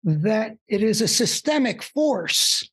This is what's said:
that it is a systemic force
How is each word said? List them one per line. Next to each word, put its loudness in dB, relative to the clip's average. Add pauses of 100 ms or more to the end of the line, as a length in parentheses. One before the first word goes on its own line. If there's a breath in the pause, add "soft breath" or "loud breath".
that -2 (120)
it -2
is 2
a 0
systemic 0
force 0